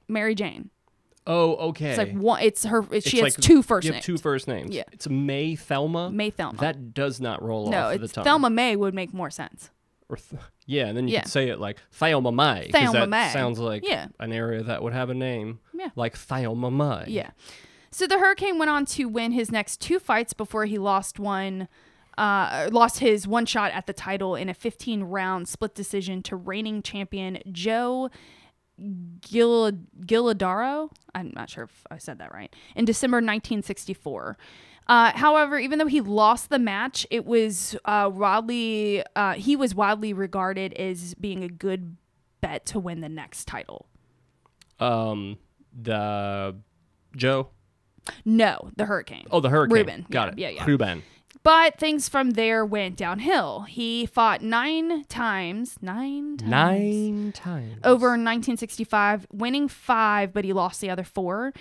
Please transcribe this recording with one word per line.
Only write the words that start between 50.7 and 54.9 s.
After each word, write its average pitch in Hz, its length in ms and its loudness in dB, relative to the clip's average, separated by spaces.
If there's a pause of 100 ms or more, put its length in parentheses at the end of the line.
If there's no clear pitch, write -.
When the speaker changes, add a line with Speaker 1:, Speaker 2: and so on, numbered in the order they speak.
Speaker 1:
But 320 360 8
things 302 300 0
from 262 240 2
there 226 320 2
went 196 320 -4
downhill. 196 640 0
He 233 440 -4
fought 226 360 2
nine 302 600 0